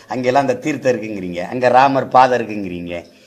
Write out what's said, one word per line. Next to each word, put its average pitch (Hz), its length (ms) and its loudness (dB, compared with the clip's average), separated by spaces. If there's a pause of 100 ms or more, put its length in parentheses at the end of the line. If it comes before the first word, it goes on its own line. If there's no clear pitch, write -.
அங்கெல்லாம் 127 380 0
அந்த 127 180 -2
தீர்த்தம் 131 300 -2
இருக்குங்கிறீங்க, 98 480 -6 (100)
அங்க 123 160 0 (100)
ராமர் 135 380 2
பாதை 127 220 6
இருக்குங்கிறீங்க, 92 560 -6 (340)